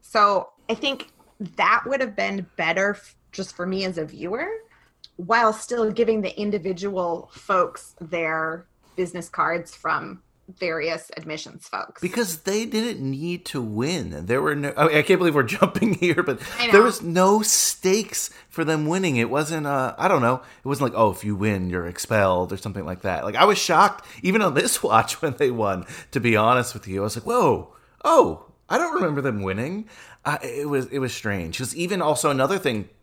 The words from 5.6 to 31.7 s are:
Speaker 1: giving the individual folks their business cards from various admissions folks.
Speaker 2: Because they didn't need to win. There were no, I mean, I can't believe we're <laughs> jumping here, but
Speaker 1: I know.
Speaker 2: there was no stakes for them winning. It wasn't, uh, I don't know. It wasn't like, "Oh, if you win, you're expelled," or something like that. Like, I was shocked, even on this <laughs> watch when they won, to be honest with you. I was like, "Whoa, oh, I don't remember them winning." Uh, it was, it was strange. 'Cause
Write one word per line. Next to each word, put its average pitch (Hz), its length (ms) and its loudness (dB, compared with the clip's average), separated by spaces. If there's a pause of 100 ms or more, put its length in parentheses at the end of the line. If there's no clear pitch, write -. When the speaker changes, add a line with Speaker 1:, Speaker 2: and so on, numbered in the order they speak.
Speaker 1:
giving 220 300 2
the 190 180 -6
individual 185 960 -4
folks - 680 -2
their 160 640 -4 (300)
business 175 340 -6
cards 170 460 -2
from 156 460 -6 (360)
various 160 600 -4
admissions 156 500 -12
folks. - 340 -10
Speaker 2:
Because 180 380 -4
they 214 260 -4
didn't 220 420 -4
need 165 380 -6
to 139 160 -6
win. 107 640 -4
There 123 160 2
were 151 140 0
no, 143 200 -4
I 156 120 4
mean, 156 100 4
I 151 60 6
can't 185 160 4
believe 170 160 2
we're 143 80 4
<laughs> 120 160 -2
jumping 196 360 2
here, 170 280 2
but 131 160 -2 (180)
Speaker 1:
I 240 100 -2
know. 226 40 4
Speaker 2:
there 202 100 10
was 233 220 4
no 185 380 4
stakes - 920 0 (180)
for - 140 -4
them 151 240 0
winning. 170 300 0
It 117 120 2
wasn't, 151 380 -2
uh, 135 300 -2
I 170 100 0
don't 175 160 4
know. 123 120 4 (280)
It - 40 -8
wasn't 135 240 0
like, 98 80 -4
"Oh, 107 120 6
if 90 120 -8
you 104 120 -2
win, 95 340 0
you're 87 160 -2
expelled," 92 680 0
or 98 60 -6
something 98 280 -8
like 92 160 -8
that. 85 240 -4
Like, 104 100 -4
I 147 100 6
was 202 140 4
shocked, 180 460 2 (180)
even 202 180 2
on 175 140 2
this - 280 2
<laughs> - 60 0
watch 110 320 2
when 147 140 -2
they 135 160 2
won, 101 340 -2 (260)
to 135 80 -2
be 113 160 2
honest 120 380 2
with 104 140 -14
you. 95 140 -4
I - 20 0
was 107 120 -4
like, 120 120 -10
"Whoa, 170 480 2 (280)
oh, 269 420 4 (240)
I 208 100 2
don't 330 160 -2
remember 151 260 0
them 110 220 -2
winning." 131 440 -4 (380)
Uh, 147 160 -2
it 139 260 -6
was, 135 200 0
it 139 120 -4
was 127 140 -2
strange. 92 460 -4
'Cause 127 160 -6